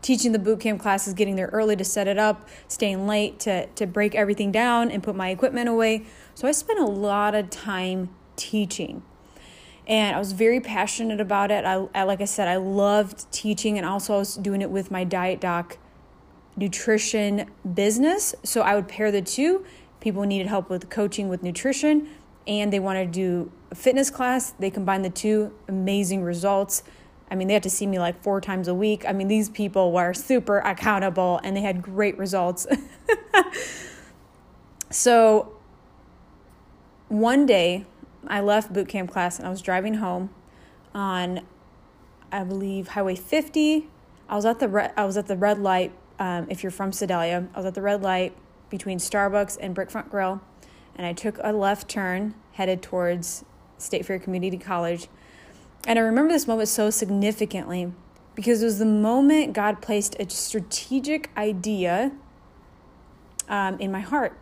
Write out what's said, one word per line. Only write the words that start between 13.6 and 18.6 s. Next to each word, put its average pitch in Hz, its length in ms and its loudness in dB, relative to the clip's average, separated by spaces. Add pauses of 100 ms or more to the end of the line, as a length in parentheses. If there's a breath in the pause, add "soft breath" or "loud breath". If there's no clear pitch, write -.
and 175 80 -4
also 196 300 -2
I - 20 4
was 196 160 -2
doing 196 280 -2
it 190 80 -4
with 190 200 -4
my 185 140 -2
Diet 185 360 -2
Doc 175 380 -2 (760 soft breath)
nutrition 208 880 0 (260)
business. 240 680 2
So - 200 0